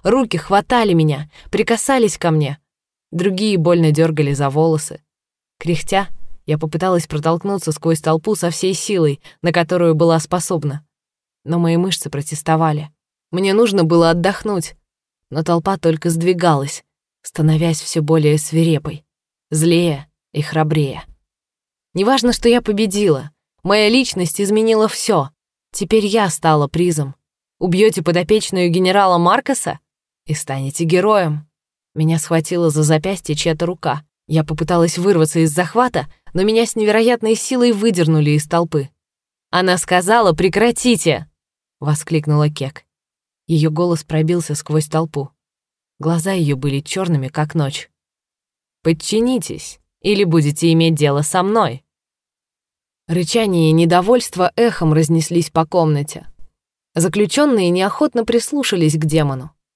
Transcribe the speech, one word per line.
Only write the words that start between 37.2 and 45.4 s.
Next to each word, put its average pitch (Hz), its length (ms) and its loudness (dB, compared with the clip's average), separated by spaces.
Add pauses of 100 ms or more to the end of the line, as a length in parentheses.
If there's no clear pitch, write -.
силой 240 360 2
выдернули 170 600 2
из 147 160 0
толпы. 165 420 -2 (640)
"Она 180 260 2
сказала: 185 560 2
'Прекратите!'", 190 920 0 (520)
воскликнула 151 720 0
Кек. 135 360 -10 (600)
Её 160 240 2
голос 165 340 -2
пробился 160 520 -2
сквозь 151 320 -2
толпу. 160 420 -4 (720)